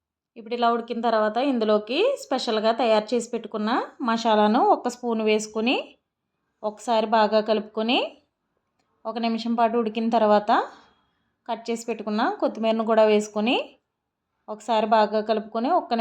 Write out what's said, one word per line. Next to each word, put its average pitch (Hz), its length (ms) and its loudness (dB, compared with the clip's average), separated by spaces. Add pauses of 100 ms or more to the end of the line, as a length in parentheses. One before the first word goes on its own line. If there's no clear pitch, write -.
(380)
ఇప్పుడు 226 200 -8
ఇలా 233 160 2
ఉడికిన 226 340 -4
తర్వాత 214 280 0 (140)
ఇందులోకి 214 480 0 (240)
స్పెషల్గా 220 580 -2
తయారు 220 320 2
చేసి 226 220 -2
పెట్టుకున్న 220 360 -6 (380)
మసాలాను 226 540 2 (140)
ఒక 240 180 -6
స్పూన్ 226 340 -4
వేసుకుని 220 480 0 (840)
ఒకసారి 214 560 -2
బాగా 214 320 4
కలుపుకొని 220 500 0 (1040)
ఒక 220 120 -6 (100)
నిమిషం 226 340 -2
పాటు 226 220 2
ఉడికిన 226 340 -4
తర్వాత 208 340 4 (1000)
కట్ 226 220 -8
చేసి 226 220 -6
పెట్టుకున్న 214 300 -4 (180)
కొత్తిమీరను 226 500 -2
కూడా 220 220 4
వేసుకొని 214 460 0 (880)
ఒకసారి 214 380 -2 (120)
బాగా 214 320 2
కలుపుకొని 226 480 -4
ఒక్క - 220 -4